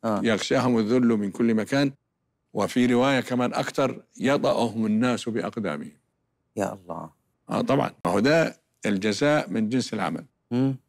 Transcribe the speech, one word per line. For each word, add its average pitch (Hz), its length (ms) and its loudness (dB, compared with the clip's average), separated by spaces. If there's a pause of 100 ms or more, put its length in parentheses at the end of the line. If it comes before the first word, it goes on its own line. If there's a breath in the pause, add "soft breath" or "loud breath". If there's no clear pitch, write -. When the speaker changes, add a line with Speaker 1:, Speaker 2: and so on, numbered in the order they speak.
Speaker 1:
آه. 107 200 0
Speaker 2:
يغشاهم 120 560 2
الذل 113 280 2
من 104 240 2
كل 117 220 0
مكان، 135 380 0 (600)
وفي 110 320 0
رواية 127 340 4
كمان 123 340 -2
أكتر، 135 500 -2 (140)
يطأهم 117 680 0
الناس 113 440 0
بأقدامهم. 95 640 -6 (640)
Speaker 1:
يا 101 180 -4
الله. 85 360 -12 (400)
Speaker 2:
آه، 92 120 0
طبعًا. 135 300 0 (140)
ما 85 60 0
هو 98 80 2
ده 147 360 2 (300)
الجزاء 107 640 0
من 107 200 -2
جنس 123 240 -2
العمل. 95 320 -4 (260)
Speaker 1:
مم. 131 240 0 (140)